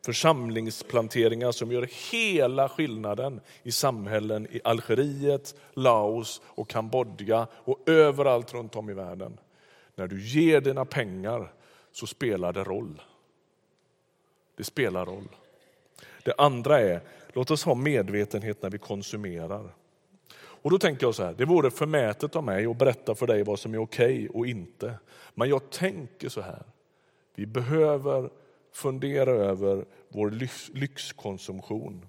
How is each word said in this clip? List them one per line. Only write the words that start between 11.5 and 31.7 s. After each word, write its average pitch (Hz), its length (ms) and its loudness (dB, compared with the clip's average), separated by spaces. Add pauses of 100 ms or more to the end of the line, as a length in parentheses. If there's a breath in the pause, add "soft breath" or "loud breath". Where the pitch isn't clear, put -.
så - 160 -12
spelar 92 460 -2
det 95 100 -4
roll. 101 380 -8 (1500)
Det 107 80 -10
spelar 92 420 -2
roll. 98 220 -12 (960 loud breath)
Det 139 140 -2
andra 139 420 4
är, 90 220 2 (320 loud breath)
låt 127 180 -2
oss 151 120 0
ha 147 120 4
medvetenhet 104 840 -2
när 98 80 -4
vi 104 80 -8
konsumerar. 98 1000 -10 (880 loud breath)
Och 147 80 2
då 190 80 6
tänker 143 260 2
jag 113 100 4
så 101 80 -4
här, 85 100 -4
det 127 120 0
vore 151 260 6
förmätet 147 640 0
av 160 80 -2
mig 104 220 0
att 117 120 -2
berätta 120 380 2
för 123 120 -2
dig 107 160 4
vad 101 160 -2
som 110 140 -8
är 110 40 -4
okej 117 520 2
och 120 180 -2
inte. 113 460 -8 (400 loud breath)
Men 123 160 0
jag 135 200 0
tänker 175 600 -6
så - 120 -10
här, - 220 -14 (720)
vi 101 100 -6
behöver 135 840 2 (420 soft breath)
fundera 135 600 0
över 98 540 2 (240 soft breath)
vår 104 220 -2
lyx-, 120 420 -8
lyxkonsumtion 98 1400 -8